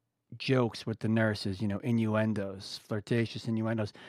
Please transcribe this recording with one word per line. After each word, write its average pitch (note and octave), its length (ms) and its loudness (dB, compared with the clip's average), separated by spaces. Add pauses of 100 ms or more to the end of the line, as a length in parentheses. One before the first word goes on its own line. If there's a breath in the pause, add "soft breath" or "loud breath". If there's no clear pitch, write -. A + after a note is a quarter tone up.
(380)
jokes B2+ 480 2
with A2 140 -4
the A2 80 0
nurses, G#2+ 540 2
you G#2+ 60 0
know, G2 120 -2
innuendos, G#2+ 960 0
flirtatious A2+ 720 -2
innuendos. A2 440 0 (160 loud breath)